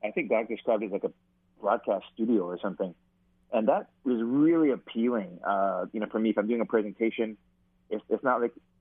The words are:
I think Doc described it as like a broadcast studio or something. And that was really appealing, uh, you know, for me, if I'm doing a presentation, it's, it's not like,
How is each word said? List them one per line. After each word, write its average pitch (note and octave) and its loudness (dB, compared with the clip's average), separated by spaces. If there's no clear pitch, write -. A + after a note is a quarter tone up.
I G#2+ -6
think C#3+ -4
Doc A2+ 2
described A2 0
it A2+ -2
as F#2+ -8
like G2 -2
a - -4
broadcast G#2 0
studio A2 2
or F2 -6
something. F#2+ -4
And A2 2
that F3+ 0
was B2 0
really D3+ 4
appealing, A2+ -2
uh, G2 0
you A2 -6
know, G#2 -2
for A2+ -2
me, A2 2
if G#2+ 0
I'm G#2 0
doing A#2 0
a G#2+ -2
presentation, A2 -2
it's, G#2+ -6
it's - -2
not B2+ 2
like, A#2+ 0